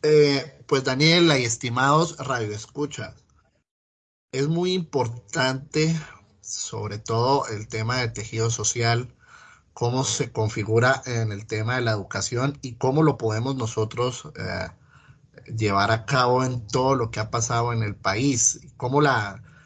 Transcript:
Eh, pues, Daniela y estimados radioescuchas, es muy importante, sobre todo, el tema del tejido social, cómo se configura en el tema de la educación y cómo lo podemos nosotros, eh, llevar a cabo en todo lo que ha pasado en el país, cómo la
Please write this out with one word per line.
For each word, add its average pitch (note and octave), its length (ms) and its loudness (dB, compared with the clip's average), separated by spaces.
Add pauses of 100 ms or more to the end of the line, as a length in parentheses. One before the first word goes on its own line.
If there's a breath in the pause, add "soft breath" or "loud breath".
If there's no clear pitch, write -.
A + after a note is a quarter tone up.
Eh, D3 640 4
pues, C3+ 160 2
Daniela D#3 540 6
y B2 80 2
estimados C3+ 720 2
radioescuchas, A#2+ 960 -6 (1160)
es C#3 160 -2
muy F3 260 0
importante, C3+ 1200 -2 (460 loud breath)
sobre G#2 560 -8
todo, A#2+ 500 2
el G#2+ 200 -8
tema A#2 320 -2
del A#2 140 -4
tejido A2+ 360 -4
social, A#2 640 -2 (600 loud breath)
cómo B2 300 0
se C3 280 -4
configura A2+ 760 0
en A2+ 260 -2
el G#2 140 -10
tema A2 300 -4
de B2+ 60 -2
la A#2 100 0
educación A#2+ 720 -4
y B2 140 -12
cómo C3+ 280 2
lo D3+ 140 4
podemos A#2 380 -2
nosotros, A#2 840 -4
eh, F#2+ 320 -6 (880 soft breath)
llevar G2+ 360 2
a A2+ 140 0
cabo B2+ 380 4
en B2 240 -4
todo C3 280 2
lo A#2 160 -2
que - 80 -8
ha A2 100 -4
pasado A#2 440 -2
en A2+ 100 -2
el G2+ 120 -4
país, A#2 680 0 (160)
cómo C3+ 240 0
la A2 420 0 (220 loud breath)